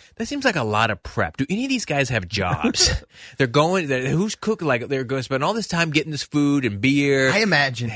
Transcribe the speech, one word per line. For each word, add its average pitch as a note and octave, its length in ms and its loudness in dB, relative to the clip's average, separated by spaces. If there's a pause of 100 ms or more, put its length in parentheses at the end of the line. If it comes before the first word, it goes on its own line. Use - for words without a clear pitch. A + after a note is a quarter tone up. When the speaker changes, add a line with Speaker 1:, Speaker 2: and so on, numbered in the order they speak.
(160)
Speaker 1:
that A3+ 100 -4
seems C#4+ 180 -4
like A3 120 2
a B2+ 80 0
lot G#2+ 260 2
of G2 120 -6
prep. F#2 360 -4
Do C3+ 100 -2
any G#3+ 160 -2
of C#4 60 -4
these B3+ 160 -2
guys C#3 240 0
have G#2 180 -2
jobs? F2 600 0 (300)
Speaker 2:
<laughs> - 180 -20
Speaker 1:
They're C3+ 80 2
going, D#3 400 2
they're, C3 220 0
who's F3+ 260 0
cooking? G#3 320 -4
Like, A#2+ 220 0
they're C3+ 160 -2
gonna C3 180 -4
spend C3+ 220 -2
all G3 100 0
this A3+ 140 -6
time E3+ 240 0
getting D#3+ 180 0
this C#3+ 140 -6
food C#3+ 400 2
and G#2 160 -2
beer. C3+ 500 4
Speaker 2:
I G3+ 80 2
imagine, C#3 580 0